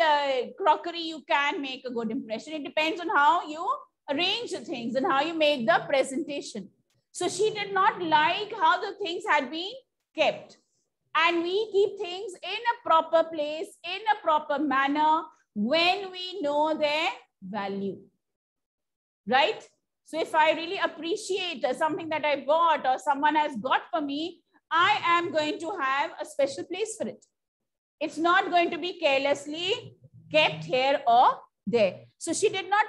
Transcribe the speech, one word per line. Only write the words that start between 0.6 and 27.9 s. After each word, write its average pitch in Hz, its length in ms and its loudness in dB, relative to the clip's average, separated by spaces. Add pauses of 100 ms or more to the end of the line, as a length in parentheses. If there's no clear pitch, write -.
you 320 260 -8
can 294 340 2
make 262 240 -10
a 247 60 -8
good 226 200 -4
impression. 220 420 -8
It 302 100 -8
depends 320 360 -2
on 339 100 -6
how 330 380 4
you 311 160 -8 (460)
arrange 370 420 -2
the 311 100 -8
things 233 340 -8
and 269 100 0
how 277 160 2
you 330 120 -2
make 294 340 2
the 349 200 6
presentation. 269 840 -4 (420)
So 349 160 -4
she 427 240 0
did 403 200 -6
not 392 300 2
like 349 520 2
how 359 280 2
the 403 160 -6
things 359 300 -6
had 294 240 2
been 339 200 -8 (440)
kept. 247 420 -2 (580)
And 339 260 4
we 392 300 -2
keep 403 260 2
things 381 360 -8 (100)
in 392 180 -6 (120)
a - 140 -8
proper 320 360 4
place, 311 460 -4 (140)
in 370 180 -6 (120)
a 415 80 -2
proper 302 380 0
manner, 294 640 2 (320)
when 349 560 2
we 359 300 -10
know 294 340 2
their 302 340 0 (320)
value, 196 560 -6 (1300)
right? 285 400 2 (380)
So 311 140 -6
if 330 160 -4
I 311 160 6
really 339 260 -4
appreciate, 339 880 -4
uh, 254 80 0
something 311 360 -4
that 311 140 -4
I 277 220 -2
bought 311 400 2
or 262 140 2
someone 294 340 0
has 302 220 0
got 269 260 0 (100)
for 330 100 0
me, 294 420 -8 (260)
I 370 340 4
am 339 280 2
going 302 280 0
to 349 120 -6 (100)
have 277 300 0 (100)
a 294 40 -6
special 277 400 -2
place 403 300 -6
for 247 120 -6
it. - 180 -14 (720)